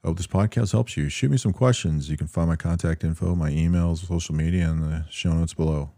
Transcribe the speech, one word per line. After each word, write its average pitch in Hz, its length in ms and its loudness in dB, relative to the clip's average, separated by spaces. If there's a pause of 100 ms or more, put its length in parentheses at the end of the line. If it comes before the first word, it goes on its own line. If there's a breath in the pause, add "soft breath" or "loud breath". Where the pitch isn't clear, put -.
I - 40 -4
hope 82 100 -2
this - 100 -6
podcast 107 440 2
helps 117 240 0
you. 73 140 -2
Shoot 131 220 -2
me 139 60 2
some 110 140 0
questions. 82 580 2
You 76 60 -2
can 78 120 -4
find 82 200 0
my 82 80 2
contact 82 480 -2
info, 87 320 0
my 78 160 0
emails, 85 560 2
social 85 260 -2
media 82 360 2
in 80 100 0
the 78 300 -2
show - 240 -2
notes 82 200 0
below. 76 440 -2